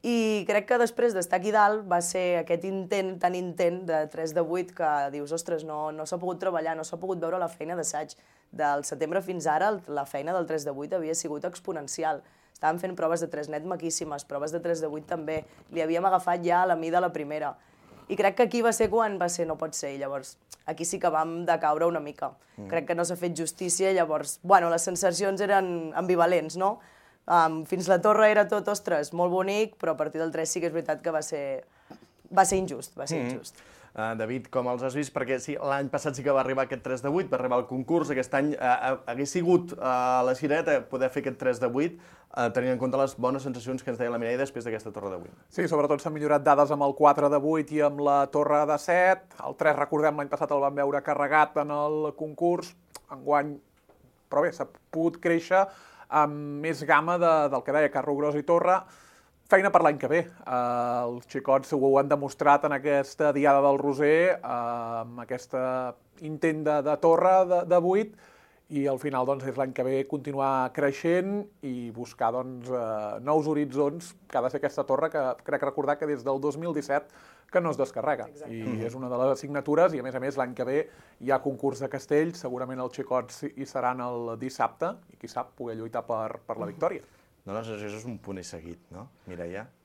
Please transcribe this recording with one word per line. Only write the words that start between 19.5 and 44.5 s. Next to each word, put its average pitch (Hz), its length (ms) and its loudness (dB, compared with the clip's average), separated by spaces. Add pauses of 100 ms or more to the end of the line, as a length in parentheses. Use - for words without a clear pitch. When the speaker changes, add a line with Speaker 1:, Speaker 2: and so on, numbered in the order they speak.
Speaker 1:
"No 156 80 -4
pot 156 160 -6
ser", 139 220 -8
i - 20 -10
llavors 139 380 -8 (300)
aquí 156 200 -4
sí 190 160 -4
que 180 80 4
vam 160 380 -2
decaure 160 420 2
una 170 100 -2
mica. 143 300 -8 (260)
Speaker 2:
Mm. 104 140 -12
Speaker 1:
Crec 165 220 0
que - 20 2
no 170 100 0
s'ha 170 140 -4
fet 175 180 -2
justícia, 180 560 -2
llavors, 156 500 0
bueno, 175 280 6
les 170 160 2
sensacions 185 560 0
eren 185 560 2
ambivalents, 170 580 2
no? 196 200 0 (500)
Em, 160 400 4
fins 180 240 -4
la 185 80 6
torre 214 320 6
era 214 160 6
tot, 208 240 -2
"Ostres, 170 420 -2
molt 175 220 2
bonic", 202 480 0
però 160 140 0
a - 20 -16
partir 156 240 -4
del 165 80 -2
tres 160 180 -4
sí - 140 -4
que 170 80 0
és 156 40 -10
veritat 156 280 -2
que 170 80 -2
va 156 160 -2
ser, 139 380 -6 (640)
va 190 160 6
ser 190 160 2
injust, 143 340 -8
va 135 140 -8
ser 165 80 -2
Speaker 2:
Mm. 123 140 -2
Speaker 1:
injust. - 260 -12 (380)
Speaker 2:
Eh, 113 180 -4
David, 113 380 -4
com 123 160 0
els 123 160 -2
has 131 100 -4
vist? 143 180 -4
Perquè 131 280 -2
sí, 143 160 -8
l'any 139 320 -2
passat 143 260 -4
sí 131 80 -10
que 139 80 0
va 135 120 4
arribar 131 240 0
aquest 123 180 -8
tres 127 180 -4
de 135 60 -2
vuit, 170 240 -2
va 127 60 0
arribar 123 180 0
al 120 100 0
concurs, 143 460 0
aquest 131 220 -2
any, 143 180 2
eh, - 80 -6
eh, 127 360 2 (100)
hagués 135 260 -4
sigut, 175 400 4
eh, - 60 -10 (480)
la 127 100 2
cirereta 147 500 2
poder 131 240 0
fer 139 140 -4
aquest 127 160 -6
tres 127 180 0
de 123 80 0
vuit, 143 320 0 (380)
eh, 120 160 2
tenint 127 220 0
en 123 40 -2
compte 127 200 0
les 135 180 0
bones 131 260 0
sensacions 127 400 -6
que - 80 -6
ens 117 80 -6
deia 120 120 -2
la 120 80 -4
Mireia 117 200 -2
després 135 280 -4